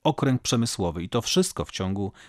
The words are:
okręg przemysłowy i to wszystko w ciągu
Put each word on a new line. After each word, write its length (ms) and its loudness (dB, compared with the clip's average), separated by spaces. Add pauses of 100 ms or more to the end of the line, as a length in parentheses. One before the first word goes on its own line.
okręg 380 2
przemysłowy 600 0
i 60 -6
to 120 2
wszystko 440 0
w 60 -10
ciągu 400 -2 (180)